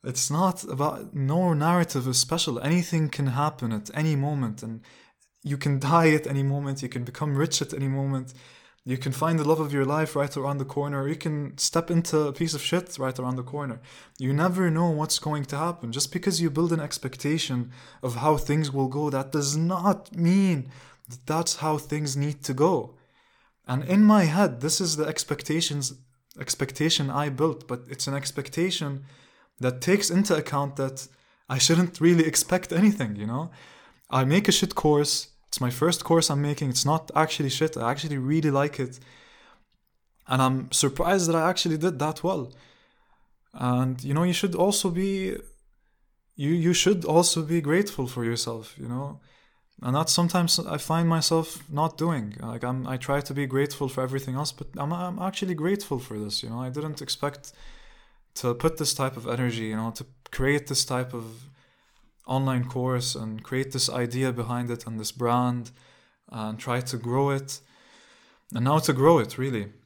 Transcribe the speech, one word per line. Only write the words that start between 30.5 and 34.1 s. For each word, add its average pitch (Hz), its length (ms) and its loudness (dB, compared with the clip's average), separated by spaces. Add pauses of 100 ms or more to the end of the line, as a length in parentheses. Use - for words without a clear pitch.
that 135 320 -4 (400)
I 123 100 -2
shouldn't 170 440 4
really 165 240 8
expect 180 480 0
anything, 170 420 4
you 104 120 -6
know? 143 240 -4 (580)
I 131 160 2